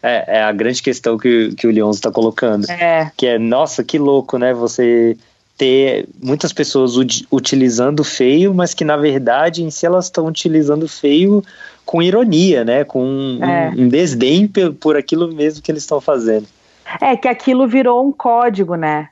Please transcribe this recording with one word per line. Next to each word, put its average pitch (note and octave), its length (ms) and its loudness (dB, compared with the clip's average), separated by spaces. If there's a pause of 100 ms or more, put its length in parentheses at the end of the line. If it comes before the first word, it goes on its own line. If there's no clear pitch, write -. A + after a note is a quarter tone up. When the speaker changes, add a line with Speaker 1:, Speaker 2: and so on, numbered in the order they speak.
Speaker 1:
é, A2+ 360 0
é A2 40 2
a G#2+ 100 0
grande A2+ 300 -2
questão A#2 360 -2
que, A2+ 380 2
que - 100 -2
o A#2 40 4
Leonzo G#2+ 300 2
tá A2 100 -2
colocando. A2 600 -2
Speaker 2:
É. E3+ 460 0
Speaker 1:
Que C3 100 -2
é, A#2 120 0
nossa, B2 460 0
que - 140 -2
louco, C#3 400 0
né? B2 160 0
Você A#2 600 2 (440)
ter C3 480 2 (160)
muitas D3 300 -4
pessoas C3 440 0
uti-, B2+ 340 -2
utilizando C3 720 0
o C#3+ 40 0
feio, D#3 500 2
mas F3+ 180 0
que, - 120 -6
na D3+ 120 0
verdade, C#3+ 680 0
em D#3 80 -6
si - 140 -6
elas F3+ 240 0
tão D#3+ 180 -4
utilizando D#3 580 0
o D#3 40 -8
feio F#3 540 2 (420)
com E3+ 180 -2
ironia, F3+ 600 2
né? B2 200 2
Com C3 200 -2
um, C3+ 400 -4
Speaker 2:
É. E3+ 320 0
Speaker 1:
um B2+ 120 2
desdém D3 580 2
pe-, F#3+ 240 0
por D3 260 0
aquilo D#3+ 380 -2
mesmo D3+ 280 -2
que - 100 -8
eles D3+ 140 -8
tão D3 140 -2
fazendo. A2+ 460 0 (540)
Speaker 2:
É, C4 160 0
que C4 120 -6
aquilo B3+ 380 0
virou B3 400 2
um C#4 60 0
código, A#3 640 0
né? D3+ 380 -4